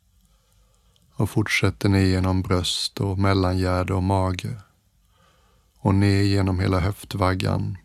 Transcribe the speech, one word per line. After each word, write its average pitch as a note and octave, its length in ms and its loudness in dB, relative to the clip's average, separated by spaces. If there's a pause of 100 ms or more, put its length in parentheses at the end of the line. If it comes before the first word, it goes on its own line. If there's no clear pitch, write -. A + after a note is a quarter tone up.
(1160)
och G#2 160 -2
fortsätter - 580 0
ner G2 180 4
genom F#2 360 2
bröst - 580 -4
och G2 180 -2
mellangärde F#2 760 0
och F#2 80 0
mage F#2+ 580 -2 (1160)
och G2 160 2
ner G2+ 280 4
genom G2 380 0
hela F#2 200 0
höftvaggan, G2 1040 -2